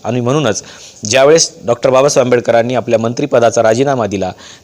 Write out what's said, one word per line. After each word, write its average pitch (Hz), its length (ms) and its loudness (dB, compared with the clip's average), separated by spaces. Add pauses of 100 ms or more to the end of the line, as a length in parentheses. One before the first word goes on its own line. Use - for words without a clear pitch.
आणि 123 160 -4
म्हणूनच 123 420 -2 (480)
ज्यावेळेस 143 420 4 (140)
डॉक्टर 120 240 -2
बाबासाहेब 131 360 2
आंबेडकरांनी 120 480 0
आपल्या 117 240 0
मंत्रिपदाचा 120 640 0
राजीनामा 120 440 0
दिला, 95 260 -6 (320)